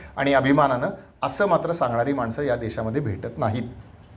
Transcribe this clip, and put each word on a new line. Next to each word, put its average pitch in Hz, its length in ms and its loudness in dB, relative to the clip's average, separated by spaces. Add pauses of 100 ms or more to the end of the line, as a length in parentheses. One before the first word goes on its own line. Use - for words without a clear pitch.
(180)
आणि 139 160 2
अभिमानानं, 135 540 4 (360)
असं - 240 0
मात्र 160 240 2
सांगणारी 123 420 0
माणसं 120 280 -4
या 127 140 0
देशामध्ये 113 460 -4
भेटत 110 360 -6
नाहीत. 117 260 0 (540)